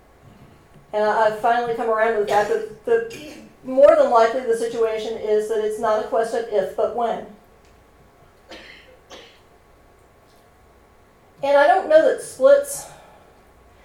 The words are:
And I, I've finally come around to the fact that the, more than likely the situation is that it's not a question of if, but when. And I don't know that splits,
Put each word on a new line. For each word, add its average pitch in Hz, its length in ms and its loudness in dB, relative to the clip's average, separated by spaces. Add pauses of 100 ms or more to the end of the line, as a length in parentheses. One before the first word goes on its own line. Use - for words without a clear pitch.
(960)
And 214 100 -2
I, 214 220 0
I've 214 140 -10
finally 233 340 -2
come 233 160 -6
around 220 240 0
to 208 60 -2
the 202 60 -2
fact 208 220 0
that - 380 -6
the, 233 480 -4 (280)
more 269 320 6
than 269 160 2
likely 240 300 2
the 226 160 -2
situation 226 640 -4
is 214 300 -2
that 220 160 -4
it's 214 140 -6
not 220 260 -2
a - 40 -10
question 226 360 -2
of - 60 -12
if, 196 260 -2
but - 200 -2
when. 233 300 -4 (4000)
And 285 140 2
I 285 100 6
don't 349 220 2
know 311 220 6
that - 120 -6
splits, - 680 0 (960)